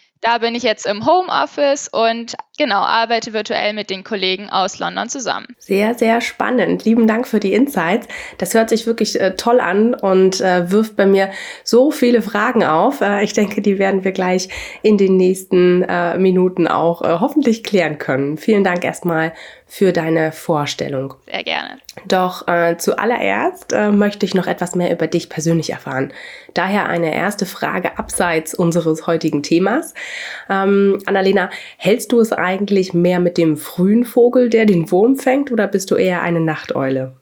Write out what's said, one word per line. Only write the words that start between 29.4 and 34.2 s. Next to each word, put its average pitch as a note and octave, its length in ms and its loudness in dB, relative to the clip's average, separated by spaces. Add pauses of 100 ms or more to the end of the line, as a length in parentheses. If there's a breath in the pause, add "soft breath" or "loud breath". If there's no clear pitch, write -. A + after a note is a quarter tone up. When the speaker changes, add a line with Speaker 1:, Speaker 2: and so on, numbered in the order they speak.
Speaker 2:
Themas. G3 520 0 (540 loud breath)
Ähm, G3 580 2
Annalena, G3 440 2 (260 loud breath)
hältst A#3 360 0
du A#3 80 6
es A3+ 100 4
eigentlich F#3+ 640 0
mehr F3 240 4
mit F3 180 2
dem D#3+ 200 2
frühen G3+ 480 0
Vogel, B3 440 4